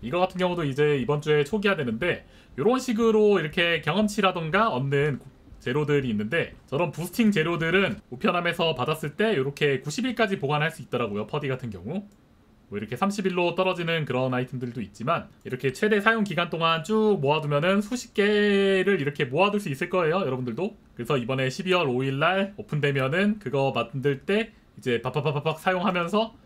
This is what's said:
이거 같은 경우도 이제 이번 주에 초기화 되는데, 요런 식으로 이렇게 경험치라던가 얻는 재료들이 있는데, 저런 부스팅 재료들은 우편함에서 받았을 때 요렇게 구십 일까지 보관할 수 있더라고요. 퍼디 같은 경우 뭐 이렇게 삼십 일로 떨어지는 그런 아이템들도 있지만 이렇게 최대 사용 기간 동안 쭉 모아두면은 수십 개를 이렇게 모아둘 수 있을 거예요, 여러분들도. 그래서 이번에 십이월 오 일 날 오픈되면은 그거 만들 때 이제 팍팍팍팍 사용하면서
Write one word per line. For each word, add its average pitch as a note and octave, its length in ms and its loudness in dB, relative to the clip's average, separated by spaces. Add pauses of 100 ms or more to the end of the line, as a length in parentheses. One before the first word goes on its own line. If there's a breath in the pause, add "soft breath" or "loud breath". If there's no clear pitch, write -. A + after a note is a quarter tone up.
이거 E3 180 -4
같은 F#3 200 0
경우도 F3 240 0
이제 D3 340 2
이번 C#3 240 0
주에 D3+ 220 2
초기화 G3 320 0
되는데, B2 500 -2 (320 loud breath)
요런 A3+ 220 4
식으로 G#3+ 600 4
이렇게 E3 420 0
경험치라던가 F#3+ 880 0
얻는 C#3 500 0 (400)
재료들이 C#3+ 500 0
있는데, A2+ 460 -2 (100)
저런 D3+ 260 -2
부스팅 F3+ 380 0
재료들은 E3+ 720 2 (100)
우편함에서 E3+ 640 0
받았을 D3+ 420 -4
때 G#3+ 220 2
요렇게 C#3 440 0
구십 F3+ 240 -4
일까지 G#3+ 340 0
보관할 D3 320 0
수 - 100 -16
있더라고요. A2 460 -4
퍼디 D3 200 -4
같은 B2+ 220 -4
경우 A2 380 -8 (600)
뭐 G2+ 80 -8
이렇게 A2 200 -8
삼십 G3+ 300 0
일로 F3 280 0
떨어지는 E3+ 480 0
그런 B2+ 300 0
아이템들도 B2+ 480 -6
있지만 E3 480 -4 (160)
이렇게 B2+ 260 -2
최대 G#3 300 2
사용 A3+ 240 2
기간 E3+ 240 -2
동안 E3 340 0
쭉 G#3+ 380 2
모아두면은 D3 580 2
수십 A3+ 340 -6
개를 G3 840 4
이렇게 C#3+ 240 -2
모아둘 F#3+ 380 2
수 F#3+ 80 -6
있을 D#3+ 200 -4
거예요, F3 300 2
여러분들도. B2+ 560 -4 (180)
그래서 A#2+ 240 -2
이번에 C3 320 -2
십이월 F3+ 380 0
오 B2+ 160 0
일 C3+ 160 -2
날 F#3+ 380 0
오픈되면은 C#3+ 840 0
그거 C3+ 340 0
만들 C3 480 -2
때 G#3+ 300 -2 (260 loud breath)
이제 A#2+ 240 -2
팍팍팍팍 C#3+ 580 -2
사용하면서 F#3 760 0 (100)